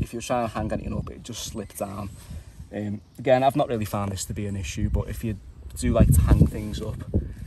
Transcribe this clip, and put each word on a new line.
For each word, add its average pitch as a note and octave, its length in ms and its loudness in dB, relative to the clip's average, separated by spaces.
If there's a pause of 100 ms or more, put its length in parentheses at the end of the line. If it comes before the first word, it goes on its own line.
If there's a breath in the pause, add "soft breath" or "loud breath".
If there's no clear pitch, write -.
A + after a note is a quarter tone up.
if A#2 120 -6
you're A#2 100 -8
trying A#2+ 240 -2
to G#2 80 -8
hang A2 160 -4
anything - 260 -6
up, - 140 -6
it - 120 -14
just - 220 -12
slipped G#2 340 -10
down. G2 320 -8 (640 loud breath)
Um, G#2 280 -6 (180)
again, B2+ 240 4
I've C#3 140 4
not D3 120 2
really A2 180 -2
found G2+ 260 -2
this F#2+ 140 -6
to G#2+ 80 -6
be G#2 120 -6
an G2 80 -6
issue, G2+ 360 -4
but G2+ 180 0
if - 160 -8
you G#2+ 140 -4 (400)
do B2 140 2
like A2+ 200 8
to - 80 8
hang - 260 8
things G#2+ 360 -4
up, - 160 -8 (480 loud breath)